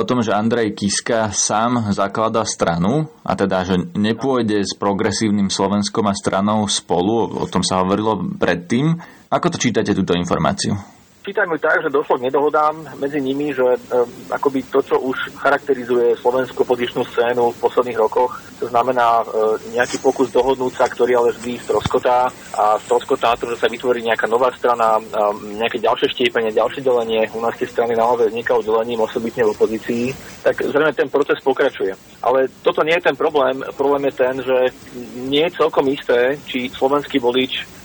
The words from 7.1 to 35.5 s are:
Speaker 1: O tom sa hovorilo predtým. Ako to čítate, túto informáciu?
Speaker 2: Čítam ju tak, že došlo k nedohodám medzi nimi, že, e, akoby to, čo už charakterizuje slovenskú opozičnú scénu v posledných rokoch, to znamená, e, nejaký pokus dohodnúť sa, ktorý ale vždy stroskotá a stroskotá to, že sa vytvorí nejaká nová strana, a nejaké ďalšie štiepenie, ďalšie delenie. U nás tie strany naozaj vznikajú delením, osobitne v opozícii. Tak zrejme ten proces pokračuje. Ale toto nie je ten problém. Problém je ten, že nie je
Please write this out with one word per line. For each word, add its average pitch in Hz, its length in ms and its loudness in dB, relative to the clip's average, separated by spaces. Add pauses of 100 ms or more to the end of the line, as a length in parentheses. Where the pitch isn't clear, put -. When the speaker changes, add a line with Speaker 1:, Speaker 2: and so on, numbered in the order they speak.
Speaker 1:
O 80 160 -2
tom 90 160 0
sa 92 160 0
hovorilo 104 400 2 (160)
predtým. 120 640 0 (320)
Ako 147 160 2
to 170 80 -4
čítate, 107 400 0
túto 87 240 0
informáciu? 85 560 0 (480)
Speaker 2:
Čítam 196 320 -2
ju 143 80 -2
tak, 165 160 2
že 160 80 -2
došlo 147 320 0
k 123 80 -2
nedohodám 151 560 2 (160)
medzi 139 240 -2
nimi, 139 320 -2
že, 127 80 2
e, 123 160 4 (480)
akoby 135 400 -2
to, 135 160 2
čo 151 160 0
už 127 400 -4
charakterizuje 123 800 2
slovenskú 127 480 0
opozičnú 120 400 -2
scénu 120 480 0
v - 80 -18
posledných 120 320 0
rokoch, 113 480 0 (160)
to 120 80 -6
znamená, 120 560 2
e, - 20 -8 (460)
nejaký 120 320 -2
pokus 131 320 2
dohodnúť 127 480 0
sa, 120 80 0
ktorý 123 240 2
ale 120 160 4
vždy 120 320 -8
stroskotá 123 640 0 (320)
a 104 240 4
stroskotá 120 560 0
to, 127 80 -6
že 117 80 -4
sa 110 160 0
vytvorí 120 320 0
nejaká 113 240 -2
nová 120 240 2
strana, 113 480 2
a 107 320 0 (320)
nejaké 117 160 -2
ďalšie 113 320 0
štiepenie, 117 400 0
ďalšie 117 320 0
delenie. 113 480 0
U 113 80 -8
nás 117 160 -2
tie 123 160 -6
strany 117 240 0
naozaj 117 320 4
vznikajú 117 320 0
delením, 113 480 0
osobitne 113 400 -2
v 107 80 0
opozícii. 117 560 0 (320)
Tak 131 160 2
zrejme 143 320 0
ten 147 160 -2
proces 143 320 0
pokračuje. 127 560 0 (240)
Ale 131 320 2 (160)
toto 170 160 2
nie 160 160 2
je 175 80 0
ten 147 80 2
problém. 139 480 0 (160)
Problém 139 320 2
je - 80 -4
ten, 131 240 2
že 127 320 2 (480)
nie 143 240 2
je 175 80 -6